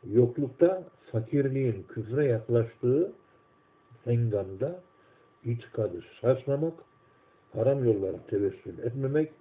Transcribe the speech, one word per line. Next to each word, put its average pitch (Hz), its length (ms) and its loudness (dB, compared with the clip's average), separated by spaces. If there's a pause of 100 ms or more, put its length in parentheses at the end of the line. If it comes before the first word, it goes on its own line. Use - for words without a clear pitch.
(120)
yoklukta 143 720 2 (280)
fakirliğin 131 680 0
küfre 117 440 -2
yaklaştığı 120 840 0 (920)
hengamda 117 800 -2 (640)
itikadı 117 600 -4 (160)
sarsmamak, 139 540 0 (800)
haram 127 320 2
yollara 98 420 0
tevessül 98 520 -4
etmemek 135 640 -2